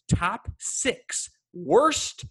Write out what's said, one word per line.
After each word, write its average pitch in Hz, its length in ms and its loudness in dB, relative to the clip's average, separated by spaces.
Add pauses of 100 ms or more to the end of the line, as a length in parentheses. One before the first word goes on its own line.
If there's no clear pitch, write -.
top 185 400 0 (100)
six - 720 -6 (240)
worst 180 800 2